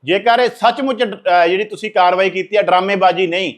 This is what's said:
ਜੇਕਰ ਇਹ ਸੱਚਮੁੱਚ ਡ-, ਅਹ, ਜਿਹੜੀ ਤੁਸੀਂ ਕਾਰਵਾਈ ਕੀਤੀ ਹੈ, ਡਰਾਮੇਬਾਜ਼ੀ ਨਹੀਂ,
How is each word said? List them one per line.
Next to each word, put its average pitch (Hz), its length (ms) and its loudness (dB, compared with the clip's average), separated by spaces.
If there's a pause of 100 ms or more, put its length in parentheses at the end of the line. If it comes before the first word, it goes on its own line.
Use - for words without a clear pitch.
ਜੇਕਰ 202 360 0
ਇਹ 240 100 2
ਸੱਚਮੁੱਚ 240 540 -2
ਡ-, 196 120 -4
ਅਹ, 175 320 2
ਜਿਹੜੀ 190 160 -2
ਤੁਸੀਂ 208 280 -10
ਕਾਰਵਾਈ 185 380 2
ਕੀਤੀ 190 280 -4
ਹੈ, 202 40 4
ਡਰਾਮੇਬਾਜ਼ੀ 185 640 0
ਨਹੀਂ, 170 300 -4